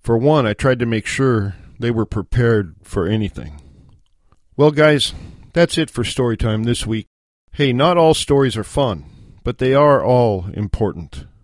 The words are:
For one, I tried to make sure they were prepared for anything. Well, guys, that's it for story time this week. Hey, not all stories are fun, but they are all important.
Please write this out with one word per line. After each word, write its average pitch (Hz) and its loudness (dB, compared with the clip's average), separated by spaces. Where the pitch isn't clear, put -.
For 117 0
one, 143 4
I 104 0
tried 127 0
to 120 -2
make 113 -2
sure 113 0
they 117 -2
were 113 0
prepared 104 0
for 90 -4
anything. 92 -4
Well, 147 4
guys, 151 2
that's 170 0
it 160 -2
for 120 -4
story 120 -2
time 110 -2
this 117 -2
week. 110 -4
Hey, 139 0
not 151 2
all 160 4
stories 139 0
are 107 -6
fun, 110 -2
but 120 -6
they 131 2
are 143 4
all 107 2
important. 95 -4